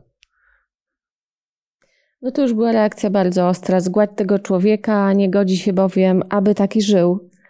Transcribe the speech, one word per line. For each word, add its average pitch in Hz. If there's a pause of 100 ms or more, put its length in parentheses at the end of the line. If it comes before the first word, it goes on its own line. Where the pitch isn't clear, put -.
(2250)
No 254
to 285
już 240
była 226
reakcja 214
bardzo 180
ostra. 185
„Zgładź 185
tego 202
człowieka, 202
nie 196
godzi 190
się 190
bowiem, 190
aby 202
taki 208
żył”. 190 (200)